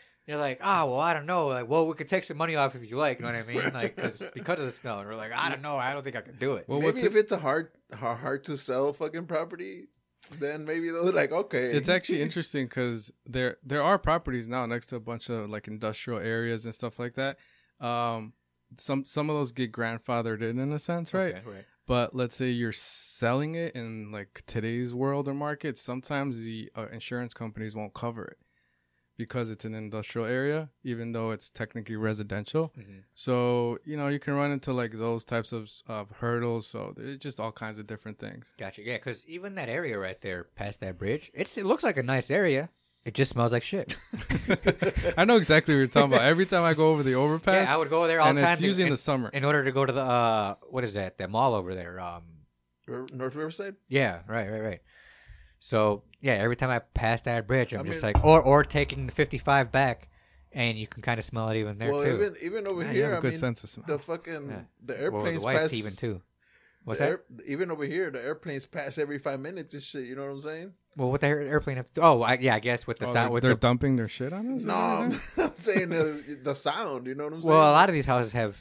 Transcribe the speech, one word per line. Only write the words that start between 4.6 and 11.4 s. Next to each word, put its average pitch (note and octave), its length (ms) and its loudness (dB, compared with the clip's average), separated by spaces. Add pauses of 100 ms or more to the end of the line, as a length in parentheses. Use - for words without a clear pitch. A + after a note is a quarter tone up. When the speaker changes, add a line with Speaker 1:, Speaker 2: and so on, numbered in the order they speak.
Speaker 1:
the B2 60 -6
smell. A2 280 -8
And G2+ 80 -12
we're A2 80 -10
like, A2 160 -10
"I D3 160 0
don't C#3 140 -4
know. D3 140 -4
I C3 180 -2
don't C#3+ 80 -8
think B2+ 140 -8
I A2 40 -4
could A#2+ 180 -16
do B2+ 180 0
it." F2+ 120 -10
Speaker 3:
Well, C#3 120 0
Speaker 2:
Maybe D#3+ 120 4
Speaker 3:
what's B3+ 100 -4
Speaker 2:
if G#3 140 2
Speaker 3:
it - 40 10
Speaker 2:
it's G#3+ 120 0
a F3+ 60 0
hard, D3+ 320 0 (240)
har-, A#2 220 -4
hard C3+ 280 -4
to D3 140 -6
sell C3+ 340 0
fucking D#3+ 320 -6
property, F3 640 -6 (520)
then D3+ 280 -4
maybe E3 240 -2
they'll E3 160 0
be F#3+ 60 4
like, D3+ 200 2
"Okay." D3+ 380 0